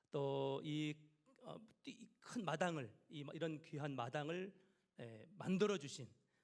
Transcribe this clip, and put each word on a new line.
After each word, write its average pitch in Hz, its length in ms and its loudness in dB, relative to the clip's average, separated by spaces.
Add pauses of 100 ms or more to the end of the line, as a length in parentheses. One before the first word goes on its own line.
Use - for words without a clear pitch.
(120)
또 139 500 2
이, 151 320 0 (480)
어, 165 160 -10 (260)
이 - 220 -10 (140)
큰 226 240 -4
마당을, 156 480 2 (160)
이 147 160 -6
마-, - 100 -8
이런 160 300 -2
귀한 143 320 -2
마당을, 151 560 -2 (480)
예, 113 300 -10
만들어주신 180 760 2 (380)